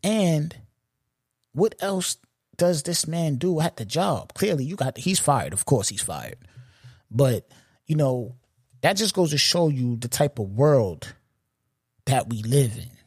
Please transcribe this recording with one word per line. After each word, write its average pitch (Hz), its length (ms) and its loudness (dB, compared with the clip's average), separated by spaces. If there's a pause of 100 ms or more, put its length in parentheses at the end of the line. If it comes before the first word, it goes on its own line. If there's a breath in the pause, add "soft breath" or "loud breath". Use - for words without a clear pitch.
And 175 500 2 (1000)
what 202 260 0
else 190 380 -2 (400)
does 175 260 2
this 165 240 -2
man 160 280 -2
do 160 260 0
at - 160 -2
the 113 80 -8
job? 156 480 -2
Clearly, 170 320 0
you 165 100 -6
got, - 220 -4
he's 180 220 -2
fired. 107 340 0
Of 101 100 -4
course - 240 2
he's 98 160 -6
fired. 65 340 -10 (720 soft breath)
But, 120 380 2 (380 soft breath)
you 156 100 -2
know, 127 400 -2 (460)
that 190 160 4
just 208 180 -2
goes 170 160 2
to 147 60 0
show 165 320 2
you 123 260 0
the 117 140 -6
type 147 280 0
of 101 120 -4
world 113 640 2 (920)
that 131 220 0
we 110 140 -4
live 123 320 2
in. - 140 -12 (180)